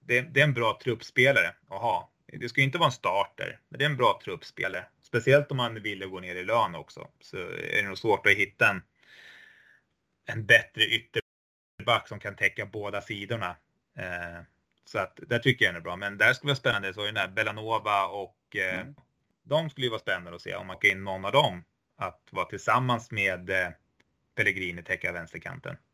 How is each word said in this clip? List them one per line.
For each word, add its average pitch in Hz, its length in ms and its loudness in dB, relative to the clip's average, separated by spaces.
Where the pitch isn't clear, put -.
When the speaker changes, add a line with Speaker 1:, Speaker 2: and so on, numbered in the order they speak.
Speaker 1:
det, 120 200 2
det 139 200 0
är 143 40 8
en 147 100 2
bra 113 300 0
truppspelare 123 640 2
att - 320 -12
ha. 87 300 -2
Det - 160 -8
ska 123 120 -2
ju 135 40 6
inte 135 140 -2
vara 165 100 4
en 127 40 0
starter, - 760 -4
men - 100 -16
det 135 60 0
är 151 60 2
en 143 60 -4
bra 117 280 4
truppspelare. 90 600 -6
Speciellt 135 480 4
om 139 60 -4
man 113 260 -4
vill 98 240 -8
gå 92 140 -10
ner 90 140 -10
i 90 100 -8
lön 104 300 0
också. - 340 -14
Så - 160 -16
är 87 460 -4
det 101 60 -2
nog 95 100 -8
svårt 107 280 2
att 101 60 8
hitta 101 380 2
en, 95 120 -4
en 110 200 -6
bättre 117 380 6
ytterback - 1200 -4
som 104 120 -10
kan 101 160 -10
täcka 101 300 0
båda 101 340 -6
sidorna. 101 560 -6
Eh, 87 460 -8
så - 140 -6
att - 280 -6
där 120 120 0
tycker 127 260 4
jag 92 120 2
är 85 40 -10
bra. 85 160 -8
Men 101 220 -6
där 110 140 6
skulle 135 180 -4
vara 139 60 2
spännande. 98 380 -2
Så 107 80 -8
är 104 40 -2
den 104 100 -4
här 98 120 0
Bellanova 107 800 0
och, 98 500 -10
eh, 92 240 -2
Speaker 2:
Mm. 143 140 -14
Speaker 1:
de 156 280 -2
skulle 131 160 -4
ju 120 40 0
vara 113 100 -6
spännande 87 360 -6
att 90 60 -16
se 95 120 -10
om 95 120 -10
man 95 120 -10
kan 101 120 4
in 95 140 -4
någon 95 200 -6
av 101 80 -2
dem 113 320 4
att - 340 -10
vara 95 160 -2
tillsammans 117 640 0
med, 95 400 -2
eh, 92 180 0
Pellegrini 92 480 -2
täcka 90 300 -4
vänsterkanten. 87 640 -12